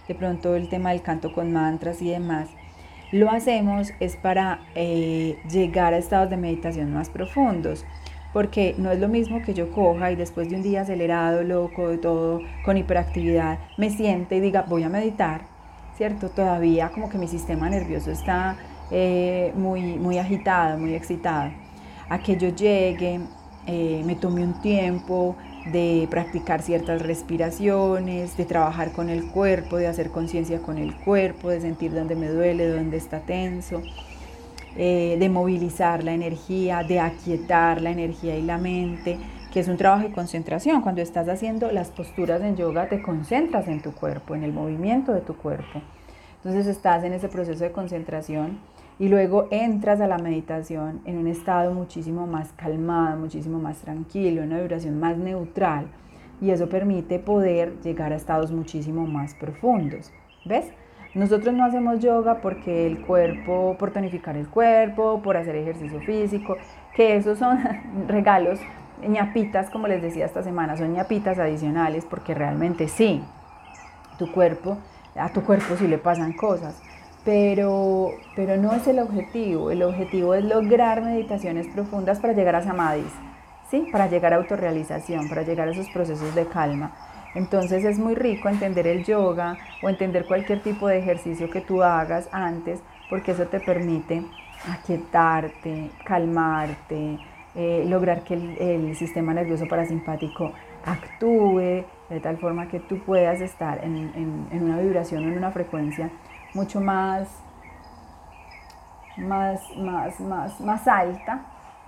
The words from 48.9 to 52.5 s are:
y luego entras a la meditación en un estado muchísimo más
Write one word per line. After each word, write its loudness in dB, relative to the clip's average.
y 4
luego 6
entras 2
a 4
la 2
meditación -4
en -4
un 0
estado 0
muchísimo -6
más -6